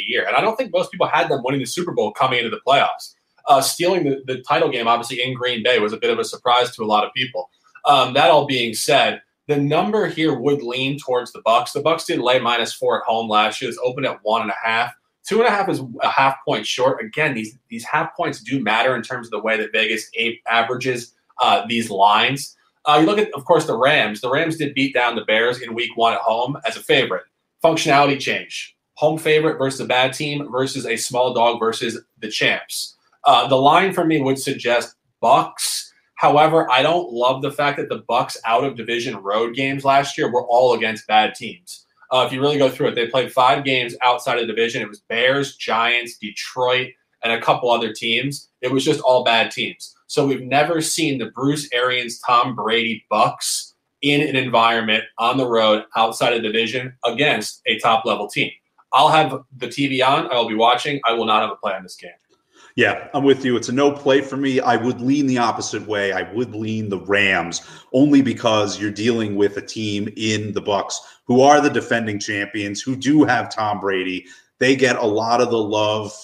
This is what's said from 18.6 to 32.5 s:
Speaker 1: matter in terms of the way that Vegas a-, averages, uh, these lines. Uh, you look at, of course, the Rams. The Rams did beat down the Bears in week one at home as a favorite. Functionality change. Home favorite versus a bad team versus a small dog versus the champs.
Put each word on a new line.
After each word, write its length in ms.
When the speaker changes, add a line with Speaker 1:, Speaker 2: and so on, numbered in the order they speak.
Speaker 1:
matter 340
in 60
terms 260
of 40
the 80
way 180
that 140
Vegas 360
a-, 300
averages, 680
uh, 260
these 220
lines. 640
Uh, 140
you 80
look 100
at, 160
of 100
course, 220
the 100
Rams. 460
The 80
Rams 280
did 180
beat 180
down 220
the 100
Bears 360
in 120
week 240
one 160
at 60
home 380
as 100
a 40
favorite. 420
Functionality 560
change. 580
Home 200
favorite 400
versus 220
a 60
bad 280
team 380
versus 340
a 100
small 380
dog 260
versus 400
the 100
champs. 640